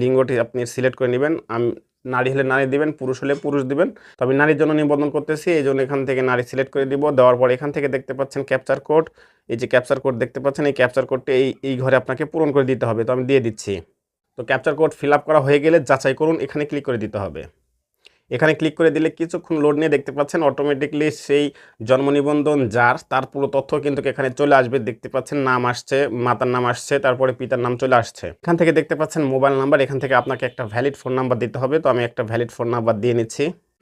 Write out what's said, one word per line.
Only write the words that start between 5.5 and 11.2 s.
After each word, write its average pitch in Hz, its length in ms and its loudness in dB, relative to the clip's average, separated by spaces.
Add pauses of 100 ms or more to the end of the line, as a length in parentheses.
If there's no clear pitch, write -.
এই 156 120 2
জন্য 135 180 0
এখান 135 240 -2
থেকে 131 160 -2
নারী 127 220 0
সিলেক্ট 131 300 -4
করে 135 120 0
দিব। 143 260 0
দেওয়ার 127 240 6
পর 127 140 4
এখান 135 220 0
থেকে 143 160 -2
দেখতে 135 260 -4
পাচ্ছেন 135 300 -4
ক্যাপচার 135 360 -2
কোড, 156 260 2 (420)
এই 117 100 -4
যে 120 100 -4
ক্যাপচার 131 320 0
কোড 131 160 -2
দেখতে 123 240 -4
পাচ্ছেন, 139 260 -2
এই 143 80 0
ক্যাপচার 127 320 0
কোডটি 131 260 -4